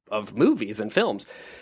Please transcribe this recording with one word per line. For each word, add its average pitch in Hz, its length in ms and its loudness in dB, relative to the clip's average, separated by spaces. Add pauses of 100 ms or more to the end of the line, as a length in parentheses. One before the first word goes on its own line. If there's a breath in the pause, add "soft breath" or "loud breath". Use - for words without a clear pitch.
of 104 280 -4
movies 113 420 2
and 107 120 -4
films. 175 340 0 (360 loud breath)